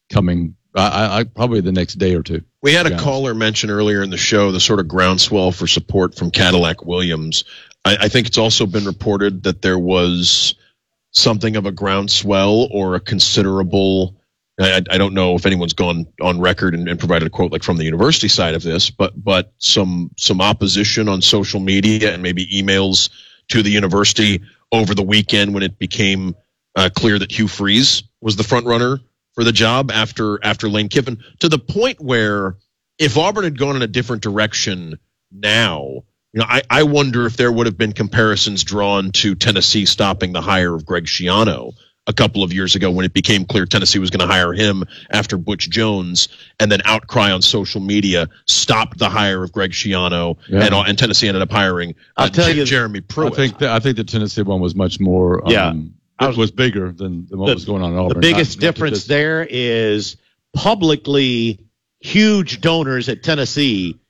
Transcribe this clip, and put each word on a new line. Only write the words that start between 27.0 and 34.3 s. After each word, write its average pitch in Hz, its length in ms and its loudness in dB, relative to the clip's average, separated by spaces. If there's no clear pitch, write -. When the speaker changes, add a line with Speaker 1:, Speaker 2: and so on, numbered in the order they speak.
Speaker 2:
that 92 180 -6
Hugh 107 120 0
Freeze 104 540 0
was 107 160 -4
the 107 60 -2
front 120 220 -2
runner 120 340 0
for 120 100 -2
the 117 80 2
job 117 400 2
after, 107 520 -2
after 107 260 -2
Lane 104 200 -2
Kiffin, 123 320 -2
to 170 100 0
the 156 100 2
point 233 400 -2
where 104 560 -2
if 143 200 2
Auburn 202 260 0
had 151 140 -4
gone 139 180 -2
in 127 60 -2
a 117 60 -2
different 117 360 -4
direction 98 760 -4